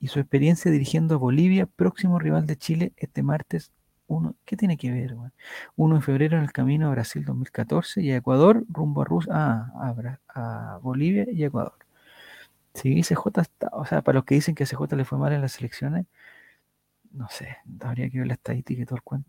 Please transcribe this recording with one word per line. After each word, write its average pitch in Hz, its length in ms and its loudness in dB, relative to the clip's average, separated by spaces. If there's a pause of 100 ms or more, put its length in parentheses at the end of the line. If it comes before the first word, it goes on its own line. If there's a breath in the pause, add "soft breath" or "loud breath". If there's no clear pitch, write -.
y 135 80 -6
su - 100 -2
experiencia 143 500 4
dirigiendo 160 460 2
a 147 40 2
Bolivia, 175 480 4
próximo 180 520 2
rival 156 280 0
de 151 100 -4
Chile 165 400 -2
este - 260 -6
martes 151 480 -2 (400)
uno. 160 260 -2 (100)
¿Qué 196 100 -6
tiene 180 220 0
que 127 120 -4
ver, 127 220 -4
weón? 120 220 -14 (420 loud breath)
Uno 156 200 6
de 147 40 6
febrero 147 380 2
en 151 60 2
el 139 60 -2
camino 143 380 0
a - 40 2
Brasil 131 340 -4
dos 135 100 -4
mil 127 140 -6
catorce 160 500 -2
y 151 100 0
a 131 60 0
Ecuador, 160 540 6
rumbo 151 320 -2
a - 20 2
Rus-, 160 260 -2
ah, 127 480 0
a 127 140 -4
Bra-, 120 360 -10
a 110 520 -10
Bolivia 156 500 0
y 165 140 -2
Ecuador. 143 300 -4 (1000 loud breath)
Sí, 143 300 2
C 170 120 2
J 202 280 0
está, - 280 -4
o - 140 -8
sea, 151 160 0
para 135 160 2
los 131 80 2
que 139 100 2
dicen 151 200 2
que 143 80 -2
a 139 40 0
C 131 100 -6
J 147 200 -4
le 135 80 0
fue 139 140 -4
mal 143 160 0
en 143 80 -2
las 135 160 -6
elecciones, 147 480 -4 (1040 soft breath)
no 127 160 -12
sé, 131 300 -16 (220)
habría 123 280 -6
que 127 120 -8
ver 123 80 -4
la 123 60 -4
estadística 123 460 -6
y 123 60 -6
todo 127 100 -8
el 120 60 -8
cuento. 135 260 -8